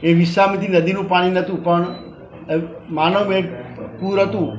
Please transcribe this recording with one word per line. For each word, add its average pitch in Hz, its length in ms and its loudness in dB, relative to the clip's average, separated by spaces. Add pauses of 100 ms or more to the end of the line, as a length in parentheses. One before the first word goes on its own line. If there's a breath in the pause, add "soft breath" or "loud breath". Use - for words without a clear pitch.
એ 170 100 4
વિશ્વામિત્રી 196 540 2
નદીનું 185 420 2
પાણી 180 200 4
નહોતું, 185 340 -2
પણ, 175 200 2
અ, - 800 -8 (280)
માનવ 175 380 2
મેળ 190 160 2 (560)
પૂર 196 220 0
હતું. 175 380 -2